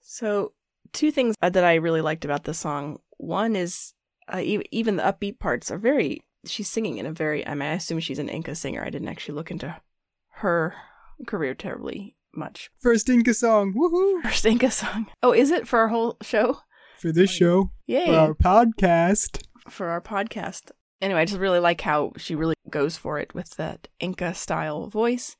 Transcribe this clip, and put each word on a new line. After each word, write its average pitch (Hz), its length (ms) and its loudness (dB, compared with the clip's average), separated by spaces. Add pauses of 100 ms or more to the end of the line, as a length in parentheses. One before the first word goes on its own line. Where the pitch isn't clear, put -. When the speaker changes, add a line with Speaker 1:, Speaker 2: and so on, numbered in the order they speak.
Speaker 1:
So 208 520 -4 (400)
two 302 180 0
things, 240 300 0
uh, 180 80 2
that 185 140 2
I 170 120 6
really 165 260 2
liked 156 240 -4
about 147 200 -4
this 156 140 -4
song. 147 400 -6 (180)
One 202 380 -2
is, 180 380 -4 (400)
uh, 185 60 -4
e-, 202 320 -2
even 220 240 0
the - 80 -2
upbeat 202 360 -4
parts 131 300 -4
are 127 80 -6
very, 220 440 0 (240)
she's - 240 -8
singing 190 280 -4
in 98 80 -8
a 151 80 -6
very, 151 320 -4
I - 80 -8
mean, 143 160 -6
I 156 40 -4
assume 165 260 -4
she's 151 200 -6
an 147 100 -6
Enka 165 280 -8
singer. - 260 -6
I - 60 -6
didn't - 200 -8
actually - 260 -12
look 160 160 -10
into - 280 -10 (580)
her 170 360 0 (540)
career 151 260 -4
terribly - 640 -10 (180)
much. - 360 -12 (100)
Speaker 2:
First 233 280 2
Enka 240 280 4
song. 208 380 2
Woohoo! 349 500 2
Speaker 1:
First - 220 0
Enka 233 260 4
song. 208 360 -4 (160)
Oh, 247 100 6
is 269 180 6
it 330 160 0
for 240 120 2
our 226 100 4
whole 226 320 -2
show? 226 380 0 (400)
Speaker 2:
For 165 120 -2
this 180 200 6
Speaker 1:
Funny. - 60 -6
Speaker 2:
show. 185 340 4 (160)
Speaker 1:
Yay. 269 200 2
Speaker 2:
For 320 80 6
our 156 180 6
podcast. 185 1120 4 (260)
Speaker 1:
For 185 180 -8
our 170 140 -4
podcast. 202 720 -8 (300)
Anyway, 190 200 2
I 165 40 4
just 196 140 -4
really 185 200 2
like 170 220 2
how 151 360 0
she - 180 -8
really 160 200 0 (140)
goes 151 280 -2
for - 220 -8
it - 140 -10
with - 240 -10
that - 300 -10 (140)
Enka 180 340 -6
style 156 520 -6
voice. 233 520 -2